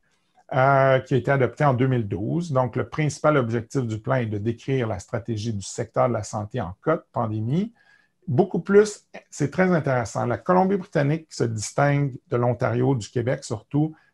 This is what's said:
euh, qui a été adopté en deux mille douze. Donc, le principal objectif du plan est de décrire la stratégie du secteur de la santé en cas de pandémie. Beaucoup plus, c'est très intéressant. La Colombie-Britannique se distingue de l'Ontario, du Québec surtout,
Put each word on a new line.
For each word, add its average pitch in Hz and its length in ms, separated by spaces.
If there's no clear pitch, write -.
euh, 135 460
qui 135 140
a 131 40
été 120 140
adopté 131 320
en 143 100
deux 131 140
mille 120 200
douze. 135 440
Donc, 127 240
le 117 140
principal 151 480
objectif 117 500
du 107 120
plan 131 160
est 123 100
de 107 120
décrire 117 500
la 98 120
stratégie 110 540
du 98 80
secteur 123 480
de 117 40
la 107 100
santé 107 360
en 90 240
cas 160 140
de - 160
pandémie. 120 600
Beaucoup 175 320
plus, 208 480
c'est - 220
très 185 200
intéressant. 127 540
La 117 120
Colombie-Britannique 180 920
se - 160
distingue 139 680
de 127 60
l'Ontario, 123 580
du 110 160
Québec 120 360
surtout, 147 500